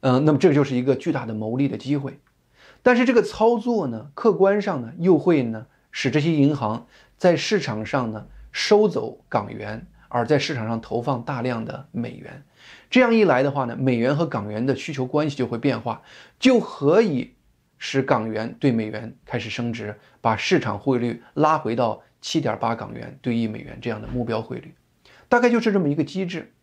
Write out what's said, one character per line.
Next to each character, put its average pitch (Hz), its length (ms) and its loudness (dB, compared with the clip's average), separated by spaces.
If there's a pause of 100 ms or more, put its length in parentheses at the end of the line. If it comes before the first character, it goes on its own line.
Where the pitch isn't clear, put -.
呃， 131 200 4
那 151 120 4
么 143 60 4
这 151 160 6
就 143 80 4
是 131 140 0
一 123 60 0
个 131 120 2
巨 170 160 -4
大 127 160 -4
的 113 80 -8
牟 110 220 -4
利 139 100 0
的 147 100 -2
机 143 200 -4
会。 135 240 -8 (640)
但 247 140 6
是 247 80 4
这 247 80 2
个 233 100 6
操 226 360 2
作 214 300 -2
呢， 117 260 -10
客 - 180 2
观 196 300 4
上 180 180 -2
呢， 117 180 -10
又 170 200 6
会 156 240 2
呢， 113 240 -6 (240)
使 - 200 -2
这 151 80 2
些 156 140 2
银 147 240 4
行 113 300 -4 (320)
在 175 180 4
市 185 240 0
场 107 240 -6
上 120 260 -2
呢， 107 160 -10 (260)
收 214 360 4
走 123 400 -6
港 107 240 -4
元， 107 340 -10 (220)
而 120 160 0
在 143 140 2
市 - 160 -2
场 113 120 -6
上 113 140 -4
投 117 220 -6
放 123 200 -4
大 123 200 -6
量 120 200 -4
的 - 300 -12
美 117 240 -8
元。 - 260 -18 (460)
这 254 140 6
样 233 120 4
一 220 100 6
来 135 180 4
的 143 80 2
话 135 160 -2
呢， 117 120 -8
美 131 180 2
元 127 200 2
和 165 80 0
港 110 260 -6
元 107 140 -4
的 135 100 2
需 - 200 -10
求 131 100 -4
关 151 240 -2
系 143 80 -6
就 123 100 -2
会 117 120 -6
变 123 200 -2
化， 117 220 -6 (380)
就 254 200 6
可 170 440 2
以 160 320 -2 (420)
使 - 240 -2
港 113 300 0
元 110 280 -8
对 139 140 2
美 113 140 -2
元 107 280 -10 (120)
开 123 120 -6
始 107 120 -8
升 120 200 -6
值， 107 240 -8 (280)
把 120 120 2
市 156 240 0
场 104 200 -4
汇 131 180 0
率 117 260 -4 (120)
拉 151 240 2
回 117 180 -4
到 113 260 -2 (200)
七 - 180 -2
点 113 180 -2
八 117 160 -2
港 110 200 -12
元 117 260 -14
兑 120 160 -2
一 117 100 0
美 107 120 -6
元 - 240 -16
这 - 80 -6
样 107 100 -8
的 - 80 -14
目 123 160 -4
标 113 160 -4
汇 120 160 -10
率。 - 180 -16 (540)
大 240 100 4
概 240 120 4
就 233 100 2
是 226 100 2
这 202 80 2
么 170 120 2
一 143 40 0
个 156 80 0
机 180 220 -4
制。 175 260 -10 (120)